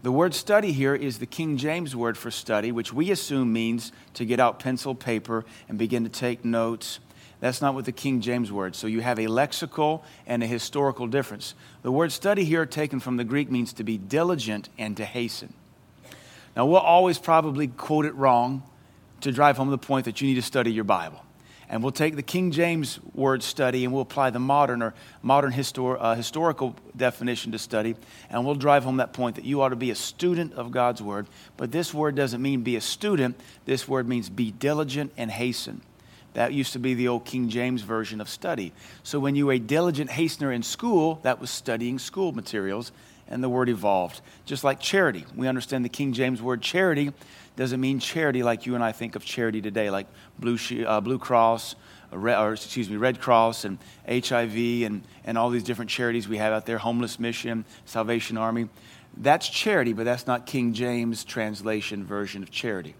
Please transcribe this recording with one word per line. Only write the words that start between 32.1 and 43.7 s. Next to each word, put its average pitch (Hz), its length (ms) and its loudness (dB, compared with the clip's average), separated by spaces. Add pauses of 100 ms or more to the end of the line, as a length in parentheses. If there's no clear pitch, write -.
doesn't 127 260 -2
mean 135 220 0
be 117 140 0
a 107 60 -2
student. 147 580 0 (260)
This 131 220 -2
word 131 200 -2
means 117 220 -4
be 107 220 -4
diligent 143 680 -2
and 113 140 -6
hasten. 113 500 -6 (540)
That 120 180 0
used 139 200 -2
to 127 60 -6
be 127 140 0
the 123 140 2
old 120 180 0
King 123 240 -2
James 123 320 -2
version 110 400 -4
of 101 80 -10
study. 120 420 -4 (300)
So - 180 -4
when 139 160 2
you 143 120 4
were 131 60 6
a 127 60 4
diligent 147 520 2
hastener 147 400 0
in 120 100 -2
school, 160 600 2
that 127 180 2
was 120 80 -8
studying 120 480 -2
school 175 360 -4
materials, 104 580 -4 (360)
and 127 160 -4
the 131 60 0
word 123 180 2
evolved. 98 540 0 (240)